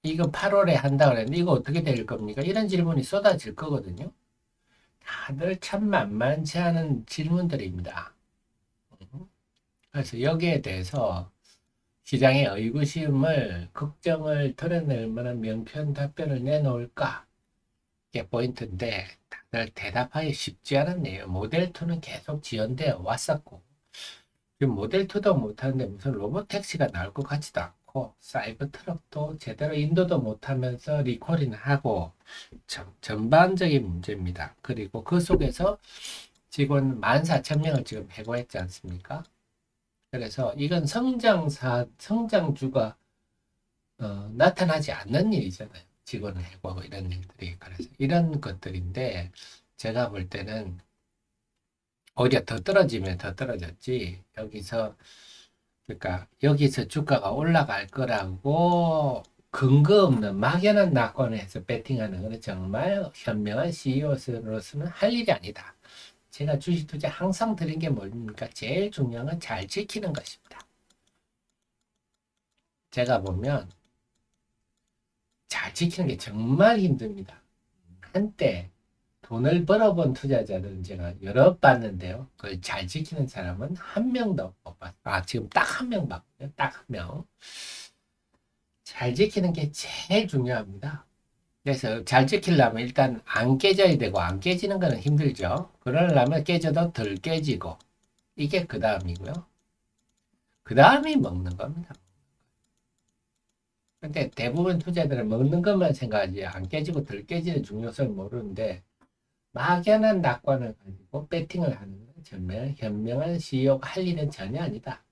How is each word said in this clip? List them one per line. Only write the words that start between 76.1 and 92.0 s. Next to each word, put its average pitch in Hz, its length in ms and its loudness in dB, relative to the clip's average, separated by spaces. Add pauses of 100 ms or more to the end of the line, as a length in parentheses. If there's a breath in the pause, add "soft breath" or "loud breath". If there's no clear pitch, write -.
정말 139 640 4
힘듭니다. 107 640 -2 (580)
한때 185 720 -2 (520)
돈을 147 440 2
벌어본 185 480 4
투자자들은 98 720 -2
제가 87 380 -8
여러 123 360 6
봤는데요. 110 800 2
그걸 95 240 -10
잘 - 260 -6
지키는 151 400 -4
사람은 98 500 -8
한 240 360 -2
명도 214 420 -2 (100)
못 - 140 -18
봤-, - 160 -14 (100)
아, 95 180 -2
지금 92 280 -6
딱 - 300 0
한 254 80 -4
명 190 200 -2
봤고요. 131 480 -12
딱 139 200 -2
한 - 120 -20
명. 101 380 -8 (1600 loud breath)
잘 123 300 -4
지키는 185 380 2
게 151 200 -2
제일 - 560 -2
중요합니다. 123 760 -4 (580)
그래서 117 420 -2